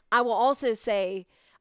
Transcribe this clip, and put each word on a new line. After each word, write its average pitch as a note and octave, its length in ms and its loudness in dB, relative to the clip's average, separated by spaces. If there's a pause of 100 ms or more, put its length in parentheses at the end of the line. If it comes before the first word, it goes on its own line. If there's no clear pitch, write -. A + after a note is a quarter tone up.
(100)
I A#3+ 120 2
will A#3+ 100 0
also B3 420 2
say F#3+ 520 -2 (340)